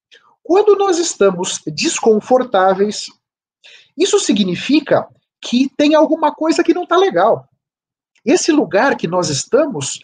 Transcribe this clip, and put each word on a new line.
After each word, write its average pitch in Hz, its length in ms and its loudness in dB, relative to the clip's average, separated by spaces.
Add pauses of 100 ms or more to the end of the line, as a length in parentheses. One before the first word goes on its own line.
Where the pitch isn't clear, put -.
(440)
quando 403 340 2
nós 381 220 0
estamos 190 680 -2
desconfortáveis, 208 1400 0 (880)
isso 392 220 0
significa 202 880 0 (380)
que 254 300 0
tem 294 180 2
alguma 302 400 2
coisa 330 300 -2
que 330 100 2
não 349 120 -8
tá 339 100 -2
legal. 220 540 0 (760)
Esse 311 260 0
lugar 254 460 0
que 170 140 -6
nós 175 180 -2
estamos 160 760 -4